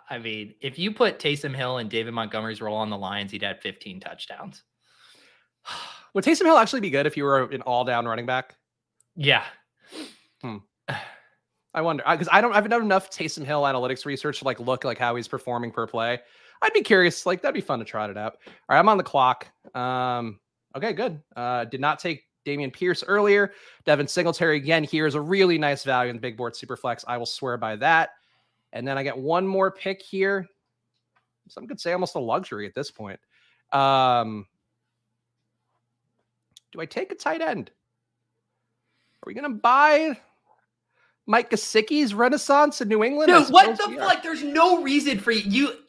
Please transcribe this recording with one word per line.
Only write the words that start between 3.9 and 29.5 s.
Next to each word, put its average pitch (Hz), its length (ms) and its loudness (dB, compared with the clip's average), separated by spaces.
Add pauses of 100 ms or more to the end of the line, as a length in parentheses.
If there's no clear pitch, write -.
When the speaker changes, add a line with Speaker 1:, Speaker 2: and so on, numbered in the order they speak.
Speaker 1:
touchdowns. - 640 -16 (1000)
Speaker 2:
<sighs> - 480 -16
Would 196 120 0
Taysom 320 180 4
Hill 320 140 8
actually 233 240 4
be 202 80 -2
good 139 160 0
if 147 100 -2
you 143 80 -4
were 135 200 2
an 123 180 -8
all-down 123 440 -2
running 117 200 -6
back? 127 320 -6 (580)
Speaker 1:
Yeah. 139 280 2 (1000)
Speaker 2:
Hmm. 113 160 -10 (320)
<sighs> - 840 -16
I 160 80 -4
wonder, 160 240 -2
I, 165 120 2
'cause 170 120 -6
I 180 120 8
don't, 240 120 0
I've 208 160 2
done 233 120 2
enough 190 280 0
Taysom 156 360 -8
Hill 147 160 0
analytics 131 440 -2
research 143 340 -6
to, 131 60 -12
like, 127 140 -2
look, 120 240 -4
like, 120 140 -4
how 120 180 -2
he's 120 140 -8
performing 120 420 -6
per 113 160 -6
play. 120 320 -4 (420)
I'd - 120 2
be 427 80 4
curious, 180 440 4
like, 180 160 -2
that'd 294 140 -2
be 202 60 -4
fun 131 180 -4
to 110 60 -10
trot 107 240 -6
it 98 80 -12
out. 107 160 -8 (120)
All - 60 -20 (180)
right, 135 100 6
I'm 190 100 4
on 214 80 4
the 170 60 -2
clock. 127 440 0 (260)
Um, 123 680 -6 (340)
okay, 190 160 -6
good. 160 300 -6 (160)
Uh, 123 280 -4
did 127 140 -10
not 147 200 0
take 165 260 -8 (200)
Dameon 143 280 -6
Pierce 180 340 -2
earlier. 202 460 2 (320)
Devin 143 240 2
Singletary 170 480 0
again 156 260 0
here 156 240 0
is 139 80 -2
a 151 60 -2
really 180 360 2
nice 143 280 -2
value 123 240 0
in 120 80 -10
the 113 40 -14
big 120 140 -8
board 117 180 -8
super 127 220 -12
flex. 117 320 -8
I 123 100 -6
will 117 80 -8
swear 123 300 -6
by 110 220 -6
that. 160 320 2 (640)
And 117 120 -10
then 135 120 -4
I 139 60 -4
get 131 140 -6
one 165 300 0
more 190 240 0